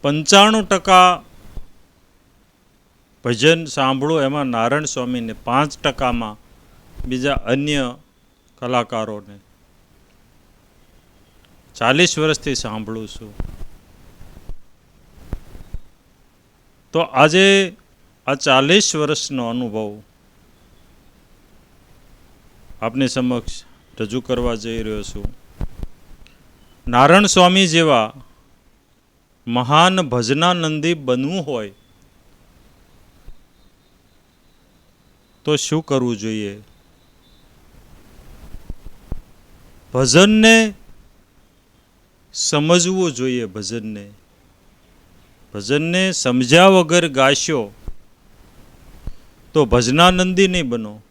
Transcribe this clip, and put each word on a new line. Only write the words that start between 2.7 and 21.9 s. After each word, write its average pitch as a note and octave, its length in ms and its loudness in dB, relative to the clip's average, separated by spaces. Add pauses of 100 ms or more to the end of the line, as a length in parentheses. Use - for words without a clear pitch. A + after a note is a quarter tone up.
ભજન D3 400 2
સાંભળું, C#3 580 -2
એમાં C#3+ 200 -2
નારાયણ B2+ 420 -2
સ્વામીને, B2 480 -6
પાંચ C#3 440 -2
ટકામાં A#2+ 600 -4 (680)
બીજા C3 280 -4
અન્ય C3+ 640 -2 (600)
કલાકારોને. A2 800 -6 (2250)
ચાલીસ D3 440 2
વર્ષથી D3+ 360 -2
સાંભળું A2 520 -8
છું. G#2+ 260 -18 (3500)
તો D#3+ 80 -2
આજે F3+ 760 2 (520)
આ C#3 80 0
ચાલીસ C#3+ 600 2
વર્ષનો C#3+ 540 -4
અનુભવ A2 520 -6 (2750)